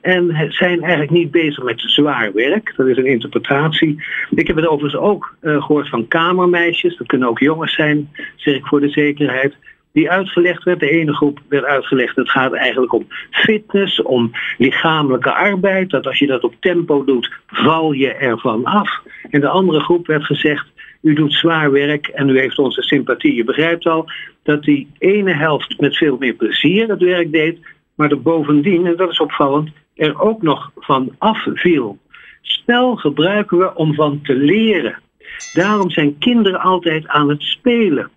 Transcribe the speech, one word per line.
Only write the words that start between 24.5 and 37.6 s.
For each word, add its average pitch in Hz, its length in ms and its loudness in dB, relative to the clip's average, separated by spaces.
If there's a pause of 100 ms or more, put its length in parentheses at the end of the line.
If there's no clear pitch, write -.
die 147 260 2 (100)
ene 190 340 2
helft 151 480 -2
met 143 160 0
veel 143 220 2
meer 123 160 -2
plezier 175 540 0
het 190 120 -2
werk 175 320 2
deed, 160 260 0 (380)
maar 151 140 0
er 139 120 -2
bovendien, 160 640 2
en 170 100 0
dat 180 140 0
is - 100 -4
opvallend, 151 500 0 (240)
er 151 260 -2
ook 220 220 0
nog 151 340 -2
van 131 420 -2
afviel. 165 800 0 (440)
Spel 247 540 0
gebruiken 175 640 0
we 185 160 0
om 156 200 0
van 147 280 0
te 143 140 0
leren. 160 640 0 (540)
Daarom 190 380 0
zijn 147 280 0
kinderen 208 420 2
altijd 175 480 0
aan 147 200 2
het 147 140 -2
spelen. 208 760 0